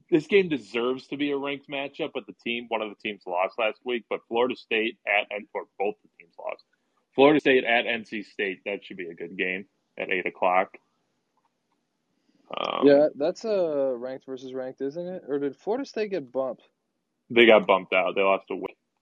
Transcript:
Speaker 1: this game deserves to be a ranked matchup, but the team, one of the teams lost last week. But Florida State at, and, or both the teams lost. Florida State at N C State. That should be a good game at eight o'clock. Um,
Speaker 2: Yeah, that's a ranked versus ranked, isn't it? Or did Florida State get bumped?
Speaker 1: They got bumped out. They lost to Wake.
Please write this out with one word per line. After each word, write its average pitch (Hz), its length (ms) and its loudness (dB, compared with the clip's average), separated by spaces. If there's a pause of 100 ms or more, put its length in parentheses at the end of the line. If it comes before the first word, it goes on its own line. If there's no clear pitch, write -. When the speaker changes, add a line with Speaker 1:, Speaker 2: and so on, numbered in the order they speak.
Speaker 1:
this 156 180 2
game 196 200 4
deserves 127 600 -4
to 147 100 -10
be 143 140 -2
a 139 60 -2
ranked 139 320 -8
matchup, 143 440 -8
but 120 120 -8
the 98 180 -18
team, 120 260 -4
one 110 120 -2
of 110 80 -6
the 98 60 -14
teams 104 320 -10
lost 92 320 -2
last 107 240 0
week. 123 260 -4
But 95 200 -6
Florida 117 260 0
State 110 500 -2
at, 104 300 0
and, 104 180 -10
or 95 100 -8 (140)
both 101 240 -2
the - 80 -20 (100)
teams 85 200 -20
lost. - 240 -10 (500)
Florida 143 280 6
State 131 240 4
at 117 200 2
N 113 200 -4
C 104 180 -8
State. 98 420 -6
That 101 200 -8
should 95 120 -16
be 87 120 -12
a 80 40 -12
good 90 240 -12
game 95 280 -4 (340)
at 95 100 -6
eight 92 160 -2
o'clock. 92 440 2 (1900)
Um, 50 300 0
Speaker 2:
Yeah, 143 280 6
that's 151 300 -4
a 151 500 0
ranked 127 300 -12
versus 131 280 -12
ranked, 131 280 -10
isn't 160 260 -6
it? 185 200 -12
Or 143 120 -4
did 139 160 -4
Florida 254 300 -6
State 214 260 -6
get 139 200 -8
bumped? 131 320 -6 (680)
Speaker 1:
They 117 160 8
got 107 220 8
bumped 95 260 2
out. 90 220 0
They 98 60 0
lost 98 260 2
to 95 80 -6
Wake. 90 220 -10 (240)